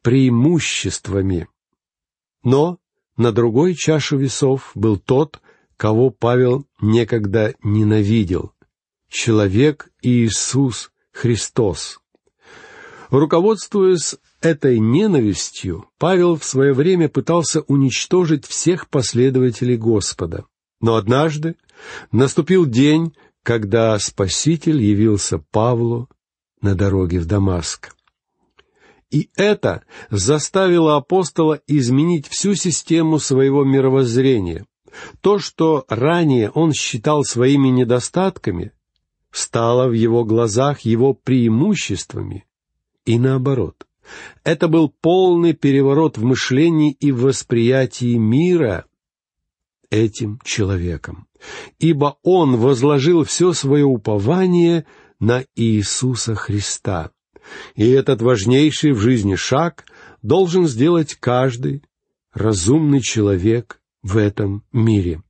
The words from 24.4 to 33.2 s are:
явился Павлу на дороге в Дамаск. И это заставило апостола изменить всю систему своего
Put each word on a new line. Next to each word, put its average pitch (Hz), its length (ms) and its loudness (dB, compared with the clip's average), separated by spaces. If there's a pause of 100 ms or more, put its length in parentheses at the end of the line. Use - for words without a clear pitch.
явился 104 580 0 (120)
Павлу 117 580 -2 (520)
на 101 120 0
дороге 92 460 0
в 82 60 -4
Дамаск. 95 680 -4 (1120)
И 147 260 -2
это 190 480 0 (260)
заставило 156 840 2
апостола 156 720 0
изменить 143 600 0
всю 196 280 -2
систему 160 640 0
своего 139 460 2